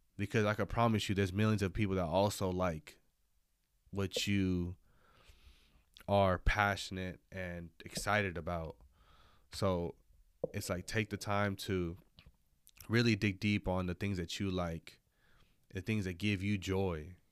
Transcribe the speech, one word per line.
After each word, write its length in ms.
Because 280
I 80
could 140
promise 400
you 60
there's 180
millions 300
of 100
people 220
that 120
also 440
like 480
what 320
you 480
are 300
passionate 840
and 380
excited 540
about. 380
So 420
it's 160
like, 160
take 240
the 80
time 380
to 400
really 280
dig 220
deep 300
on 180
the 80
things 220
that 240
you 100
like, 480
the 80
things 240
that 120
give 240
you 160
joy, 560